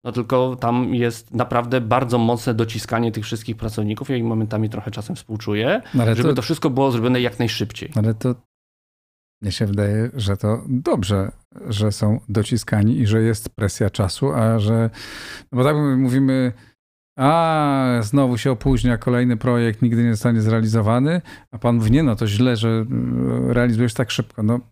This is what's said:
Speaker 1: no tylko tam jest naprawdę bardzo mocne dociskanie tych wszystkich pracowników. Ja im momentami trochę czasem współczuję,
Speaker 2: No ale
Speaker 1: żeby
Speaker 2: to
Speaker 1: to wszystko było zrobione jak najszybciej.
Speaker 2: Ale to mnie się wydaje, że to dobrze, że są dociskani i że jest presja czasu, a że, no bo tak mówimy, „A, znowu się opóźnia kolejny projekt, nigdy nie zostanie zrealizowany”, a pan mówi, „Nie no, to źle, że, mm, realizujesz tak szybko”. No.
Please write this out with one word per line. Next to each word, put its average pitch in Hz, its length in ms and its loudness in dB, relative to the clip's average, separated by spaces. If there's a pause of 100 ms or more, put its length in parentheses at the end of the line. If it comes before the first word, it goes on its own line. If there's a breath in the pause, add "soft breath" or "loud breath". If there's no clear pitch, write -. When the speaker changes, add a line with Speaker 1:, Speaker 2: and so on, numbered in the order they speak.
Speaker 1:
no 120 80 -6
tylko 127 440 0
tam 123 400 0
jest 117 380 -4
naprawdę 120 480 0
bardzo 120 360 0
mocne 117 360 2
dociskanie 113 580 -2
tych 107 120 -6
wszystkich 113 340 -8
pracowników. 110 520 -4
Ja 131 60 0
im 113 120 0
momentami 110 420 -2
trochę 110 220 -8
czasem 110 240 -8
współczuję, 110 680 -4 (120)
Speaker 2:
No 123 100 2
ale 110 120 4
Speaker 1:
żeby 123 140 2
Speaker 2:
to 135 60 2
Speaker 1:
to 127 60 -2
wszystko 160 280 -2
było 135 220 2
zrobione 120 300 0
jak 120 180 -2
najszybciej. 110 560 -4
Speaker 2:
Ale 110 180 2
to 120 220 -2 (1040)
mnie 101 100 -2
się 110 140 -2
wydaje, 104 480 0
że 101 240 -2
to 110 300 -2
dobrze, 101 640 -2 (360)
że 107 240 0
są 107 280 0 (100)
dociskani 110 680 0
i 117 100 2
że 110 140 2
jest 110 280 -2
presja 101 400 -2
czasu, 113 420 -2
a 113 280 2
że, 113 300 2 (600 loud breath)
no 123 60 -4
bo 127 60 2
tak 147 120 2 (220)
mówimy, 131 560 2 (680 soft breath)
„A, 143 840 2
znowu 123 360 2
się 135 140 0
opóźnia 123 460 2
kolejny 123 400 0
projekt, 117 440 0
nigdy 117 220 2
nie 117 80 2
zostanie 113 300 2
zrealizowany”, 113 800 2 (300 loud breath)
a 123 60 -14
pan 120 180 2
mówi, 113 160 4
„Nie 151 120 6
no, 117 120 2
to 113 120 -2
źle, 117 280 2
że, 113 140 0
mm, 123 840 -2
realizujesz 120 420 2
tak 123 180 -2
szybko”. - 320 -4
No. 117 160 2 (120)